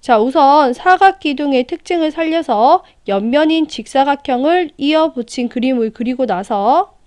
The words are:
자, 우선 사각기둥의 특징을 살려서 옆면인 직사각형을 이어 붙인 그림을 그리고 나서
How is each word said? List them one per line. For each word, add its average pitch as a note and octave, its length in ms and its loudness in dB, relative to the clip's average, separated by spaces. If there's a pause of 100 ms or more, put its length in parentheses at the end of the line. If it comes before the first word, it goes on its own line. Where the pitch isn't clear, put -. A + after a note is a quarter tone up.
자, A#3 160 2
우선 C4+ 540 2
사각기둥의 D4+ 880 0
특징을 E4 480 -4
살려서 D#4+ 720 0 (240)
옆면인 D4 640 0
직사각형을 C#4 1040 -2
이어 D#4 380 0
붙인 B3 340 -6
그림을 A#3+ 440 -2
그리고 B3+ 340 -4
나서 G#3 800 -2